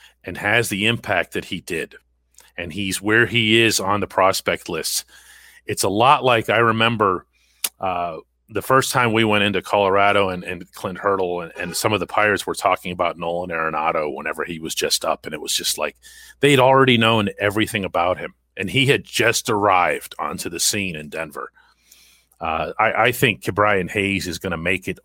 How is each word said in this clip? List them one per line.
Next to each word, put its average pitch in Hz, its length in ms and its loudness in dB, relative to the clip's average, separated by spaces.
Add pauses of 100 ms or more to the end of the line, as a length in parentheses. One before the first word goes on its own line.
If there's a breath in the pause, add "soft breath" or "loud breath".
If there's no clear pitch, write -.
(240 soft breath)
and 87 120 -10
has 107 320 0
the 104 180 -2
impact 110 460 -2
that 90 140 -6
he 90 140 -10
did, - 340 -8 (640 soft breath)
and 87 160 -10
he's 95 280 -4
where 110 260 2
he 113 340 4
is 110 200 2
on 101 200 -2
the 92 60 -4
prospect 95 640 0
lists, - 360 -6 (600 loud breath)
it's - 160 -6
a 104 60 0
lot 123 360 4
like, 117 260 2
I 107 80 2
remember, 113 680 2 (520 loud breath)
uh, 87 400 -6 (340)
the 101 80 -4
first 131 300 2
time 120 220 2
we 113 120 4
went 104 200 4
into 98 180 0
Colorado 101 640 4
and, 90 140 -6
and 90 300 -12
Clint 92 260 -10
Hurdle 92 420 -2
and, 82 160 -12
and 87 200 -8
some 110 160 -2
of 101 80 0
the 85 80 -4
Pirates 104 360 0
were 85 100 -6
talking 92 360 -2
about 87 260 -4
Nolan 87 340 -6
Arenado 80 640 -2
whenever 78 320 -8
he 85 140 -10
was 80 160 -10
just - 300 -4
up. 78 200 -4
And 78 80 -12
it 78 80 -10
was - 140 -8
just - 240 -6
like, 76 180 -6 (440 loud breath)
they'd 143 180 6
already 131 400 6
known 113 300 2 (100)
everything 101 460 -2
about 87 340 0
him. 85 160 -12 (220)
And 95 120 -6
he 131 180 2
had 117 180 2
just - 440 0
arrived 95 720 2
onto 82 320 -8
the 85 80 -8
scene 95 380 -4
in 76 120 -12
Denver. 71 440 -10 (880 soft breath)
Uh, 80 380 -4
I, 110 140 2
I 120 200 2
think 120 300 0
Ke'Bryan 101 480 0
Hayes 98 360 -2
is 82 120 -8
gonna 87 200 -6
make 92 300 -4
it 92 160 -8